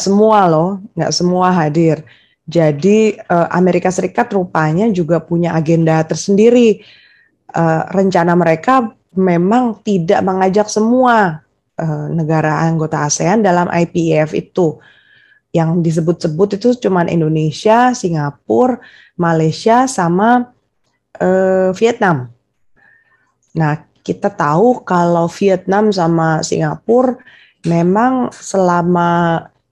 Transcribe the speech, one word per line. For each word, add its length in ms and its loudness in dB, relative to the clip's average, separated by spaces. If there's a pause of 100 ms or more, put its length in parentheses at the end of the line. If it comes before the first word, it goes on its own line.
semua 480 2
loh, 320 0 (160)
nggak 160 -2
semua 400 0
hadir. 480 0 (420)
Jadi, 720 2
eh, 380 -2
Amerika 340 0
Serikat 460 -4
rupanya 580 -2
juga 300 -2
punya 340 -2
agenda 480 2
tersendiri. 800 2 (720)
Eh, 280 0 (140)
rencana 400 2
mereka 560 0 (220)
memang 640 0
tidak 400 0
mengajak 480 0
semua, 720 2 (400)
eh, 320 -6
negara 480 0
anggota 480 -2
asean 320 0
dalam 320 0
I 160 0
P 240 -2
E 80 2
F 160 -2
itu. 400 -2 (800)
Yang 320 0
disebut-sebut 720 -2
itu 100 -2 (140)
cuman 240 0
Indonesia, 880 0
Singapura, 880 -2 (320)
Malaysia, 720 0
sama, 640 0 (720)
eh, 480 0
Vietnam. 560 0 (1300)
Nah, 320 -2 (180)
kita 240 -4
tahu 560 0
kalau 480 0
Vietnam 560 0
sama 560 0
Singapura 720 -2 (480)
memang 640 0
selama, 1120 0 (320)